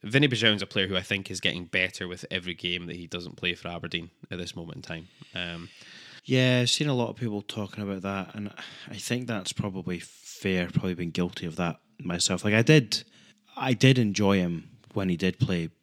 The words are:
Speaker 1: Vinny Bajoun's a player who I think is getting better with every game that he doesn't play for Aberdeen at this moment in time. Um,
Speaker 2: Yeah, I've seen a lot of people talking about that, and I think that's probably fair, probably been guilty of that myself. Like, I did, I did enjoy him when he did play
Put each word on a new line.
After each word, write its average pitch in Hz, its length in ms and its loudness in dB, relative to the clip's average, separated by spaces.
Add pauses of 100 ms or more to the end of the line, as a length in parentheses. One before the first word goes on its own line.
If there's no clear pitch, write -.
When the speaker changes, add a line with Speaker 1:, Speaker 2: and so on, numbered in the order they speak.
Speaker 1:
Vinny 135 240 6
Bajoun's 107 340 4
a 98 40 -4
player 95 200 0
who 95 100 0
I 92 60 0
think 98 260 -2
is 92 120 -8
getting 90 240 -2
better 92 420 -2
with 90 240 -10
every 90 240 -4
game 87 320 -6
that 85 80 -8
he 87 140 -12
doesn't 87 280 -10
play 90 180 -2
for - 120 -14
Aberdeen 85 440 -6 (200)
at 92 80 -8
this 87 160 -8
moment 85 220 -12
in 87 60 -14
time. 82 260 -12 (260)
Um, 85 340 -8 (560)
Speaker 2:
Yeah, 127 360 4
I've 120 100 2
seen - 180 0
a 139 60 0
lot 120 160 0
of 101 60 -10
people 104 260 -4
talking 104 400 -8
about 98 200 -4
that, 98 340 -4
and 104 160 -8 (360)
I 104 60 -12
think 123 320 -4
that's 107 260 -4
probably 92 460 -4
fair, - 680 -4
probably 92 260 0
been 85 160 -4
guilty 90 360 -2
of 80 100 -8
that 85 240 -2 (200)
myself. 87 440 0
Like, 104 100 4
I 113 80 8
did, 123 400 6 (540)
I 135 160 0
did 131 260 8
enjoy 101 400 4
him 85 320 -2 (240)
when 98 140 0
he 87 80 2
did 92 240 0
play 85 300 0 (120)